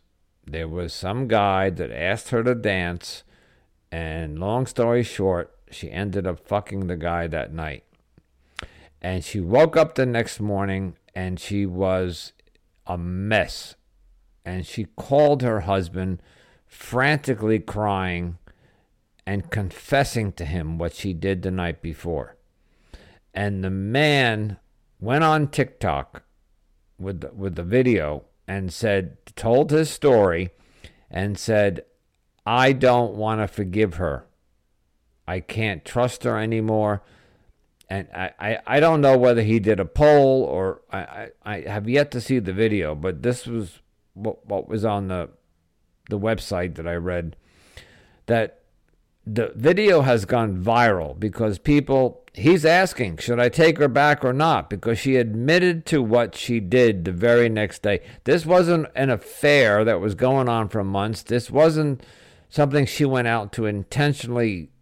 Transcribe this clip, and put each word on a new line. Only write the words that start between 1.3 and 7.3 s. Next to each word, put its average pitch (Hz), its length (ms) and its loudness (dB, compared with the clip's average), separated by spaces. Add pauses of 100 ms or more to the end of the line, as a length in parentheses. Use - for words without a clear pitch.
that 80 220 -6
asked 87 380 -4
her 113 140 0
to 123 120 2
dance, 92 680 -4 (680)
and 80 460 -8
long 110 280 -4
story 120 380 0
short, 92 480 -2 (220)
she - 180 -14
ended 98 360 -6
up 87 200 -8
fucking 98 400 -4
the 90 80 -6
guy 85 320 -4
that 76 260 -6